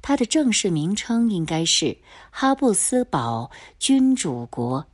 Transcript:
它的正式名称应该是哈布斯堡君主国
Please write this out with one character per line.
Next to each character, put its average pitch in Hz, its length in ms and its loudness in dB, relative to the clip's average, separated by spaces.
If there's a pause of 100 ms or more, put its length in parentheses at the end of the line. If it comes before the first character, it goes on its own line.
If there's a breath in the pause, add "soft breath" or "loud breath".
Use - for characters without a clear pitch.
它 277 140 0
的 330 100 0
正 294 260 2
式 208 180 0
名 165 260 0
称 233 340 0
应 170 160 -2
该 160 180 -2
是 156 340 0 (340 loud breath)
哈 269 240 0
布 254 180 2
斯 247 320 0
堡 117 460 -4 (280 loud breath)
君 262 360 4
主 123 320 -6
国 127 460 -4